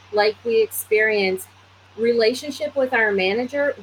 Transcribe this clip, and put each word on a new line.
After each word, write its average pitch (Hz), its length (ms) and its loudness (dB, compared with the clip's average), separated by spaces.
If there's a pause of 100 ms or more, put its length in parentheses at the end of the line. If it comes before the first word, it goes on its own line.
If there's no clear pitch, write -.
(120)
like 208 240 2 (100)
we 226 160 2
experienced, 208 880 0 (500)
relationship 254 760 0
with 262 180 0
our 220 180 2
manager 247 720 -2